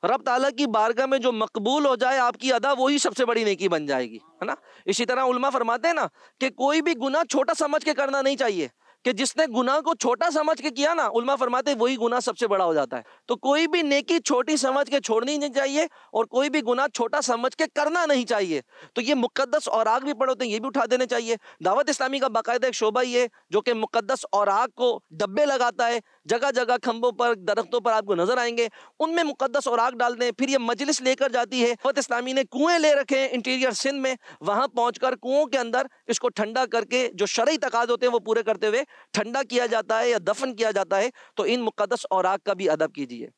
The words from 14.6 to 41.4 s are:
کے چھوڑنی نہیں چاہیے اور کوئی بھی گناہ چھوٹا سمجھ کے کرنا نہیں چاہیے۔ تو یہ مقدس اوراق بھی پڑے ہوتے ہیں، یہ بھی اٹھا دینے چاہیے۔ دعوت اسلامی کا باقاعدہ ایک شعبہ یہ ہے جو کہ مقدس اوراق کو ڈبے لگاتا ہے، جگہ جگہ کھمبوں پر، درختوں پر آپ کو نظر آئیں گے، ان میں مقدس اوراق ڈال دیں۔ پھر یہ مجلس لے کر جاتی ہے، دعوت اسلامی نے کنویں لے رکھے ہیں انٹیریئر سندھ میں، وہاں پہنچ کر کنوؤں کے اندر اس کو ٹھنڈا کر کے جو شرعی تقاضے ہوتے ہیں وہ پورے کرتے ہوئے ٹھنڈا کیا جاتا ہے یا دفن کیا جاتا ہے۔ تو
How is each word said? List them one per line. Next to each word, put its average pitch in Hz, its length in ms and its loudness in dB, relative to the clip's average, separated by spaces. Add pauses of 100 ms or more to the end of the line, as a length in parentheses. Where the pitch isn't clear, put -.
کے 277 100 0
چھوڑنی 240 360 0
نہیں 285 160 -4
چاہیے 277 340 0 (260)
اور 220 120 2
کوئی 269 260 0
بھی 294 100 0
گناہ 247 340 0
چھوٹا 240 260 -2
سمجھ 247 360 -2
کے 320 80 0 (100)
کرنا 320 320 0
نہیں 269 180 2
چاہیے۔ 190 360 -2 (320)
تو - 80 -4
یہ 247 140 2
مقدس 262 540 -2
اوراق 226 360 2
بھی 285 80 -4
پڑے 262 180 0
ہوتے 254 140 -2
ہیں، 226 80 -4
یہ 214 60 -2
بھی 226 80 -6
اٹھا 262 240 0
دینے 254 160 2
چاہیے۔ 233 300 -2 (280)
دعوت 226 240 2
اسلامی 277 300 -2
کا 269 100 0
باقاعدہ 233 380 0
ایک 247 80 -2
شعبہ 220 280 0
یہ 247 180 0
ہے 247 60 2 (240)
جو 196 100 2
کہ 240 140 0
مقدس 226 580 -2
اوراق 202 420 2
کو 240 260 0 (100)
ڈبے 196 360 0
لگاتا 247 420 0
ہے، 240 100 0 (260)
جگہ 240 300 0
جگہ 247 280 2
کھمبوں 233 300 0
پر، 233 220 0
درختوں 196 460 -2
پر 226 120 0
آپ 214 120 2
کو 196 100 0
نظر 185 240 0
آئیں 240 200 -2
گے، 233 100 0 (320)
ان 320 140 -2
میں 339 100 2
مقدس 269 440 -2
اوراق 240 280 0
ڈال 240 240 -2
دیں۔ 247 100 0
پھر 254 180 -2
یہ 269 100 2
مجلس 247 420 -2
لے 254 140 2
کر 269 140 0
جاتی 247 340 0
ہے، 233 40 4
دعوت 240 320 0
اسلامی 247 340 -2
نے 269 180 2
کنویں 330 280 2
لے 302 160 6
رکھے 277 240 0
ہیں 269 120 0
انٹیریئر 254 400 0
سندھ 269 240 -2
میں، 262 200 -2 (260)
وہاں 208 280 0
پہنچ 240 300 -2
کر 254 180 0
کنوؤں 269 300 0
کے 269 120 -2
اندر 247 280 0 (200)
اس 233 140 -2
کو 247 80 0
ٹھنڈا 233 380 -2
کر 226 180 -2
کے 247 300 0
جو 196 120 0
شرعی 269 320 0
تقاضے 240 340 0
ہوتے 240 140 0
ہیں 247 60 2
وہ 240 60 2
پورے 220 240 0
کرتے 214 240 -2
ہوئے 226 180 0 (280)
ٹھنڈا 233 300 -2
کیا 240 240 0
جاتا 220 340 0
ہے 240 100 2
یا 233 160 2
دفن 226 300 -2
کیا 220 140 0
جاتا 196 280 0
ہے۔ 220 100 2 (280)
تو 202 100 -2